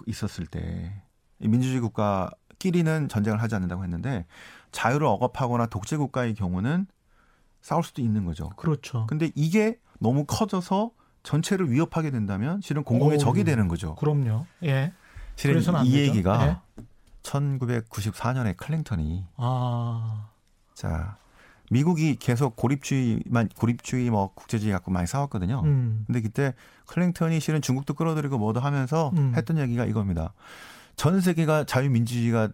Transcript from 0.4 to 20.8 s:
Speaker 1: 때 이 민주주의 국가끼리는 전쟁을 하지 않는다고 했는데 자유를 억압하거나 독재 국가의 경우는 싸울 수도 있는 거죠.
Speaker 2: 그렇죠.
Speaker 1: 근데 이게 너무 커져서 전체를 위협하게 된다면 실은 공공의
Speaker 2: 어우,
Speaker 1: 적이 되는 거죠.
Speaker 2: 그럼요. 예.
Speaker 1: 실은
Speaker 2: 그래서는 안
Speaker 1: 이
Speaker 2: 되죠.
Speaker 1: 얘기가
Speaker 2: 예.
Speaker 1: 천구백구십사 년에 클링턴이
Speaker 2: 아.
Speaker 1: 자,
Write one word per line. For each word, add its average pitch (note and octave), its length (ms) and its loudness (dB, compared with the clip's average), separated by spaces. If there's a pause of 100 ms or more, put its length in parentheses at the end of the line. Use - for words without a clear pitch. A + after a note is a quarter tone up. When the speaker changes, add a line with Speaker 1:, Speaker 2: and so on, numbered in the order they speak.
Speaker 1:
때 E2+ 460 -8 (460)
이 A2+ 100 -2
민주주의 B2+ 320 2
국가끼리는 C3+ 1300 -2
전쟁을 G#2+ 340 0
하지 A2+ 140 -2
않는다고 F#2 280 -4
했는데 F2 400 -4 (480)
자유를 D3 340 2
억압하거나 A#2+ 600 0
독재 A2 320 -4
국가의 B2 360 -2
경우는 G#2+ 520 -2 (720)
싸울 E3 240 -2
수도 - 160 -10
있는 G#2+ 240 0
거죠. D#2+ 320 -6
Speaker 2:
그렇죠. B2+ 500 -2
Speaker 1:
근데 D3+ 280 -2
이게 G#3 440 0 (220)
너무 C#3 240 2
커져서 G3+ 680 -2 (320)
전체를 E3+ 460 0
위협하게 D#3 400 0
된다면 A2+ 520 -2
실은 D3 220 -2
공공의 C#3 320 4
Speaker 2:
어우, D3 40 4
Speaker 1:
적이 D#3 240 4
되는 A#2 240 4
거죠. D#2+ 280 -4
Speaker 2:
그럼요. C#3+ 500 0 (160)
예. C#3 320 0 (400)
Speaker 1:
실은 C#3 220 2
Speaker 2:
그래서는 E3+ 240 4
안 B2 60 6
Speaker 1:
이 B2+ 40 6
Speaker 2:
되죠. C#3+ 200 6
Speaker 1:
얘기가 G#2+ 360 4 (320)
Speaker 2:
예. - 40 -18 (400)
Speaker 1:
천구백구십사 A#2+ 1080 -2
년에 A#2 220 0
클링턴이 F#2 720 -4 (100)
Speaker 2:
아. A#2+ 920 -2 (440)
Speaker 1:
자, F2+ 440 -4 (520)